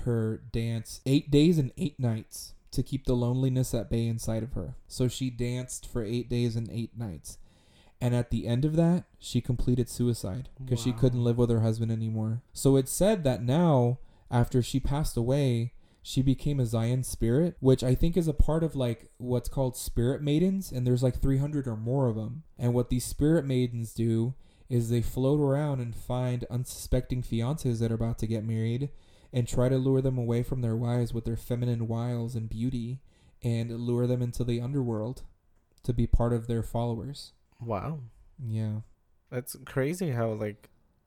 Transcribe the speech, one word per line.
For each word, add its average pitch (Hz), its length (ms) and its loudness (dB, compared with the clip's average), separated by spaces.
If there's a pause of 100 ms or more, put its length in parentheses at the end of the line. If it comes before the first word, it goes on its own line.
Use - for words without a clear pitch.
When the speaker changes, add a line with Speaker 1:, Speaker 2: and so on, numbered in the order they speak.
Speaker 1:
her 110 320 0 (160)
dance 113 520 -4
eight 139 260 2
days 156 280 8
and 131 180 0
eight - 220 -4
nights - 560 -4 (160)
to 131 120 -2
keep 147 220 -4
the 127 100 2
loneliness 127 600 0
at 107 160 -2
bay 117 160 0
inside 113 360 -2
of 127 120 -8
her. 117 220 -6 (120)
So - 200 0
she 131 220 -4
danced 123 560 -6
for 120 160 -6
eight 117 280 -4
days 120 260 0
and 117 140 -6
eight 110 260 -8
nights. 101 400 -10 (640)
And 123 140 0
at 120 160 0
the - 160 -2
end 120 180 0
of 156 120 0
that, 170 280 4 (140)
she - 240 -4
completed 123 480 0
suicide 120 580 -2 (180)
'cause 123 140 -2
she 127 120 0
couldn't 123 260 2
Speaker 2:
Wow. 120 80 2
Speaker 1:
live 117 120 2
with 120 120 4
her 117 100 2
husband 113 320 0
anymore. 110 500 -2 (120)
So 135 220 4
it's 135 140 2
said 185 340 2
that 123 180 0
now, 127 560 4 (320)
after 120 320 4
she - 180 -2
passed 143 380 0
away, 123 560 0 (260)
she - 220 -2
became 139 360 2
a 127 60 4
Zayan 117 400 0
spirit, 127 560 2
which 131 240 6
I 127 100 4
think 175 220 4
is 170 100 2
a 151 60 2
part 160 320 4
of, 156 100 -2
like, 123 440 -4
what's 123 320 -2
called 131 260 -2
spirit 123 460 0
maidens. 180 500 2
And 123 140 -2
there's, 123 160 4
like, 123 180 2
three 135 160 4
hundred 143 320 -2
or 113 80 -4
more 123 320 0
of 110 80 0
'em. 120 260 -8 (160)
And 120 140 2
what 123 160 2
these 127 160 0
spirit 151 400 2
maidens 123 480 -2
do 113 400 2 (380)
is 117 180 2
they 117 140 2
float 135 380 2
around 139 400 2
and 117 140 -6
find 123 500 -4
unsuspecting - 760 -2
fiancés 120 580 -2
that 117 120 0
are 113 40 -2
about 113 240 -2
to 110 60 -4
get 107 160 -2
married 113 460 -2 (460)
and 123 120 2
try 127 220 2
to 131 100 2
lure 135 240 2
them 131 160 0
away 117 240 0
from 127 180 -4
their 113 160 0
wives 120 380 0
with 117 100 -4
their 117 120 -4
feminine 120 520 -2
wiles 117 460 -4
and 110 160 -6
beauty 120 500 -4 (420)
and 117 280 0 (100)
lure 120 260 0
them 123 160 2
into 120 220 -2
the 120 160 0
underworld 120 600 -2 (600)
to 123 100 -2
be 120 140 2
part 120 260 4
of 117 160 -2
their 113 140 0
followers. 120 720 -6 (280)
Speaker 2:
Wow. 117 400 -4 (420)
Speaker 1:
Yeah. 110 380 -4 (500)
Speaker 2:
That's 123 340 -8
crazy 156 460 -2
how, 117 220 0
like, 107 360 -6 (380)